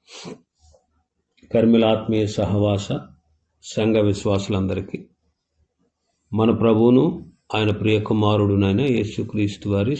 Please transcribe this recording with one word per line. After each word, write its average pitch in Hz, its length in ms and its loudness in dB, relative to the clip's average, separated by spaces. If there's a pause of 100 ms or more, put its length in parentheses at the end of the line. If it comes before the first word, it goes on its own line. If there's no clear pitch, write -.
(1500)
కర్మిల 117 320 4
ఆత్మీయ 110 420 0
సహవాస 101 600 -2 (760)
సంఘ 110 320 -2 (120)
విశ్వాసులందరికీ 98 920 -4 (1300)
మన 110 180 2 (120)
ప్రభువును 117 420 4 (500)
ఆయన 107 160 0
ప్రియ 107 300 0
కుమారుడునైన 104 800 2 (180)
యేసుక్రీస్తు 104 720 -6
వారి 101 320 -2